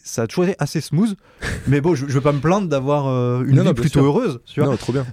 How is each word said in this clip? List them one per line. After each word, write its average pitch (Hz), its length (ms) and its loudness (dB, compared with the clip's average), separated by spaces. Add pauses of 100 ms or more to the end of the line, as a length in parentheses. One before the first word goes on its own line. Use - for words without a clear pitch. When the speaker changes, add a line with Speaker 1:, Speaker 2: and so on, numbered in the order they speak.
Speaker 1:
ça - 180 -4
a 113 40 -2
toujours 180 180 -2
été 185 140 0
assez 151 220 -4
smooth, 196 340 0 (260)
Speaker 2:
<laughs> - 280 -6
Speaker 1:
mais 139 120 4
bon, 165 140 2
je, 139 120 -4
je 143 60 -4
vais 135 80 2
pas 143 120 2
me 143 80 0
plaindre 180 280 0
d'avoir, 139 380 0
euh, 123 380 0
une - 60 -4
Speaker 2:
Non, - 20 2
Speaker 1:
vie 135 60 8
Speaker 2:
non, 185 60 4
bien 180 100 2
Speaker 1:
plutôt 143 260 0
Speaker 2:
sûr. 139 40 4
Speaker 1:
heureuse, 147 400 0
tu - 160 -6
vois. 143 100 2
Speaker 2:
Non, 123 60 0
trop - 160 -4
bien. 131 200 -2